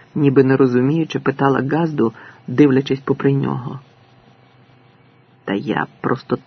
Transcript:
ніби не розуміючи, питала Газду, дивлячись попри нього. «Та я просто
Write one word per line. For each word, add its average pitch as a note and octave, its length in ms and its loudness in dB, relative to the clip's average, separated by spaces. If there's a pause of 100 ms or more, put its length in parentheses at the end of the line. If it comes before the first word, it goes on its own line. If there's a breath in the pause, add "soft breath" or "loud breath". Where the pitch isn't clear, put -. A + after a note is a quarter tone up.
(140)
ніби C#3 300 4
не C3 120 2
розуміючи, C3+ 640 0
питала C3+ 500 0
Газду, D3 420 -2 (340 loud breath)
дивлячись C3 540 2
попри C#3 320 -2
нього. C3+ 480 -6 (1700)
«Та G2 60 -2
я G2+ 300 -4 (140)
просто - 460 -4